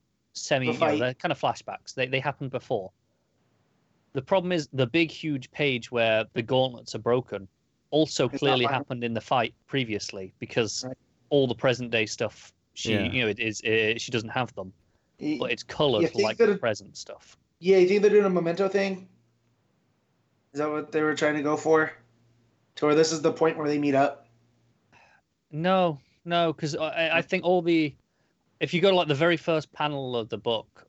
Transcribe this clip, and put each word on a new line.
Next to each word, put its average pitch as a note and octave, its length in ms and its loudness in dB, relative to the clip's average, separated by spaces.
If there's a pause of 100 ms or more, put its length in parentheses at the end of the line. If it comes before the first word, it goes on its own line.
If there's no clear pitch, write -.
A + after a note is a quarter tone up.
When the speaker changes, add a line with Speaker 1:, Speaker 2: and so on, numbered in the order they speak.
(340)
Speaker 1:
semi, C3 320 -2
Speaker 2:
The A#2+ 80 0
Speaker 1:
you B2+ 40 -8
know, - 80 2
Speaker 2:
fight. D3 140 0
Speaker 1:
they're B2+ 140 -2
kind E3 180 -4
of - 80 -6
flashbacks. - 540 -6
They, C3 120 -2
they C3 140 -2
happened C3+ 320 -6
before. A2+ 400 -6 (1200)
The C3+ 100 -6
problem F3+ 300 0
is D#3+ 200 -2
the C3 140 0
big, D#3+ 240 0
huge C#3+ 400 -8
page C3 400 -4
where A2 440 2
the B2 80 -4
gauntlets B2+ 520 -2
are A#2 60 -6
broken A2 480 -2 (420)
also D3+ 340 2
Speaker 2:
It's A#2+ 100 -2
not C#3 40 -6
Speaker 1:
clearly C3 260 2
Speaker 2:
mine. C3+ 100 0
Speaker 1:
happened B2 300 -6
in A#2 100 -4
the A2 60 -2
fight B2 320 0 (140)
previously, G#2 720 -6
because A2+ 480 -4
Speaker 2:
Right. C3 100 -12 (340)
Speaker 1:
all C#3 160 4
the A#2+ 80 -2
present B2 360 0
day A2 160 0
stuff, - 460 -8 (220)
she, - 200 -6
Speaker 3:
Yeah. G2+ 160 0
Speaker 1:
you B2 120 0
know, A2 60 2
it G#2 100 -2
is, A2 260 -6
uh, A2+ 340 0
she - 120 -10
doesn't A2+ 200 -4
have B2 240 -4
them, F#2+ 180 -12 (480)
Speaker 2:
Y-, D3+ 180 -4
Speaker 1:
but B2 120 -4
it's A#2 120 -6
colored C3+ 400 0
Speaker 2:
you D#3+ 60 2
think - 160 -2
Speaker 1:
like A2 140 -2
Speaker 2:
that A3+ 80 4
Speaker 1:
the G#3 60 2
Speaker 2:
it F#3 80 -2
Speaker 1:
present G#2+ 360 -4
stuff. - 400 -18 (220)
Speaker 2:
Yeah, F#3+ 180 4
you F3+ 100 8
think G3+ 140 4
they're G3+ 100 6
doing G#3 140 6
a F#3+ 60 2
Memento E3+ 360 0
thing? F#3+ 420 -2 (1500)
Is C#3+ 40 -8
that D3+ 120 -2
what D3+ 200 -6
they D#3 120 0
were D#3 120 2
trying D3+ 200 0
to D3+ 80 -2
go D3+ 140 0
for? D#3 360 2 (840)
To D3+ 100 0
where D3 80 6
this D#3+ 180 4
is D#3+ 80 -4
the D#3 100 2
point E3 280 0
where D3+ 100 -2
they D3 100 0
meet C#3+ 160 2
up? - 320 2 (1200)
Speaker 1:
No, E3+ 480 2 (260)
no, E3+ 300 2
'cause D#3 200 -6
I, D#3 140 -4
I, E3 300 0
I - 20 2
Speaker 2:
Hmm. E3 80 -6
Speaker 1:
think F#3 160 -2
all F3+ 180 4
the, D#3+ 320 2 (680)
if D3+ 120 -4
you E3+ 80 2
go G3 100 4
to, F#3 60 4
like, E3+ 120 2
the D3 60 2
very E3 220 2
first D#3 360 -2
panel C#3 440 -4
of A2+ 140 -4
the A2 80 -8
book, - 500 -6